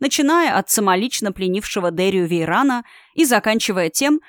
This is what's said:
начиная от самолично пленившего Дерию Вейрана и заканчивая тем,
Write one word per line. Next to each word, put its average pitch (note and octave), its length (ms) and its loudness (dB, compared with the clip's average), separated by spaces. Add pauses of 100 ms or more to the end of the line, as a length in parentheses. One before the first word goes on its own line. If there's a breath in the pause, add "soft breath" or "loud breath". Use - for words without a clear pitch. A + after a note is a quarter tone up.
начиная D4+ 560 2
от - 140 -2
самолично G3+ 640 0
пленившего F#3 580 -2
Дерию F3+ 360 0
Вейрана F3+ 580 0 (300 loud breath)
и E4 120 0
заканчивая G#3+ 640 0
тем, D4 380 0